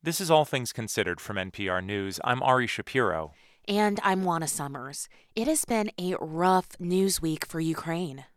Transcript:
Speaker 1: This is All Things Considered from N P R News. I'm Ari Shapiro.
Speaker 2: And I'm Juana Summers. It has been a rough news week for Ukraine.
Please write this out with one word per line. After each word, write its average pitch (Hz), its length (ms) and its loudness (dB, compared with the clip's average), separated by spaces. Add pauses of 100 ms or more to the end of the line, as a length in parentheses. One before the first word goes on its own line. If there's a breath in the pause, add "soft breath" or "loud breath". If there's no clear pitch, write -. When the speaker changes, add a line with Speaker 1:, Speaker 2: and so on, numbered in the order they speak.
Speaker 1:
This 165 180 -2
is 175 120 2
All 156 140 8
Things 127 280 -4
Considered 101 480 -2
from 104 160 -6
N 95 140 -4
P 98 180 -4
R 92 100 2
News. 98 440 -4
I'm 123 180 2
Ari 127 240 4
Shapiro. 95 680 0 (340 soft breath)
Speaker 2:
And 208 340 2
I'm 190 220 2
Juana 165 240 0
Summers. 139 600 -8 (280 soft breath)
It 233 120 0
has 311 180 2
been 214 340 0
a 180 200 -2
rough 180 500 2 (100)
news 185 420 2
week 160 240 -2
for 165 140 -6
Ukraine. 160 680 -4 (100)